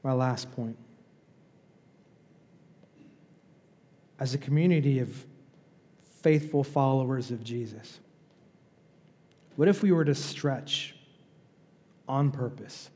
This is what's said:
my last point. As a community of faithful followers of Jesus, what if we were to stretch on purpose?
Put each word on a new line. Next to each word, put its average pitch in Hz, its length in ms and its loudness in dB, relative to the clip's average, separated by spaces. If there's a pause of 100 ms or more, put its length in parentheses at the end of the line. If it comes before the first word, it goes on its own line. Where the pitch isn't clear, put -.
my 135 120 -2
last 127 380 -2
point. 113 260 -8 (3500)
As 131 160 -4
a - 20 -4
community 143 600 2
of - 260 -6 (960)
faithful 151 420 2
followers 131 680 0
of 110 120 -6
Jesus, 113 560 -10 (1600)
what 156 120 4
if 202 160 4
we 196 80 6
were 160 140 4
to 143 100 2
stretch - 800 -6 (1120)
on 139 240 2
purpose? - 640 -8